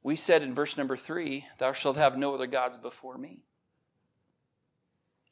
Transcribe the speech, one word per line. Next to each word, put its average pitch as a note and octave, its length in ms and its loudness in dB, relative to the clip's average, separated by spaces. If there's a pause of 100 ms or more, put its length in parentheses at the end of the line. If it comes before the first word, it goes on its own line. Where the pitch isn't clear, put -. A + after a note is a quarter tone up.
We D3 160 0
said D#3 260 6
in C3 120 -4
verse C#3+ 240 -2
number C3 180 -2
three, D3+ 500 -6 (120)
"Thou C3 140 2
shalt C#3 240 0
have C#3 200 6
no C#3 160 0
other C3 140 -2
gods B2 320 -2
before B2+ 400 -14
me." C#3+ 240 -16 (1900)